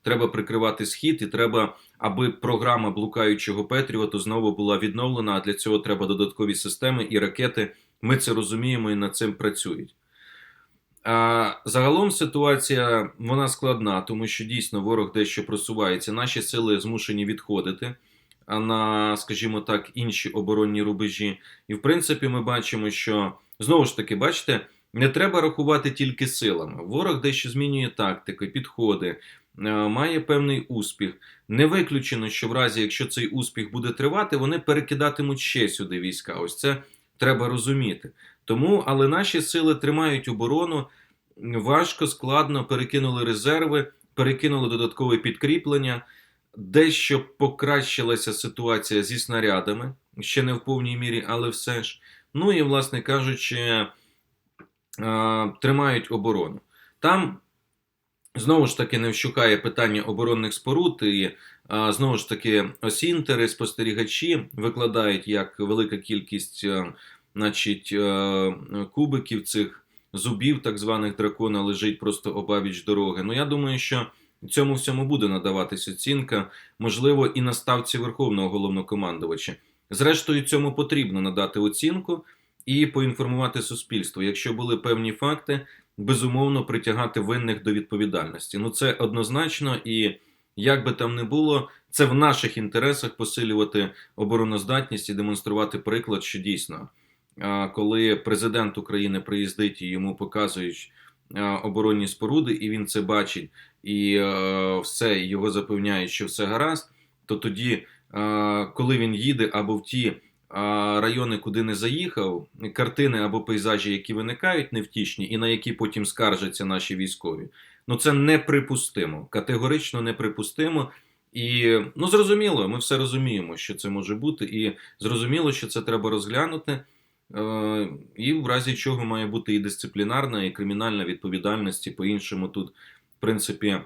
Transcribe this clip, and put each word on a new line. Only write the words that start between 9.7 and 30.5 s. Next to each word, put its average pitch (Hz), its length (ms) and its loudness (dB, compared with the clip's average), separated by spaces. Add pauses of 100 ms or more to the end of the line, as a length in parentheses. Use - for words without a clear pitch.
А, 113 480 4 (140)
загалом 143 460 4
ситуація, 135 1040 2
вона 131 300 0
складна, 110 540 0
тому 110 260 -4
що 110 180 -6
дійсно 110 360 -4
ворог 107 300 0
дещо 104 340 0
просувається, 104 680 -2
наші 120 280 -2
сили 107 380 2
змушені 107 460 -4
відходити, 104 680 -4 (500)
а, 107 140 -4
на, 107 580 2
скажімо 107 440 -4
так, 104 320 -2
інші 120 360 -4
оборонні 104 520 2
рубежі. 104 580 -2 (280)
І, 107 80 -4
в - 60 -10
принципі, 156 460 2
ми 123 140 0
бачимо, 117 480 -2
що, 101 440 0 (260)
знову 139 260 6
ж - 120 -4
таки, 107 180 -2
бачите, 127 520 0 (260)
не 131 160 4
треба 180 320 4
рахувати 147 500 2
тільки 131 360 0
силами. 82 560 -2
Ворог 139 380 0
дещо 131 280 0
змінює 135 400 0
тактики, 98 580 -4
підходи, 101 640 0
е, - 600 -8
має 120 480 2
певний 143 420 2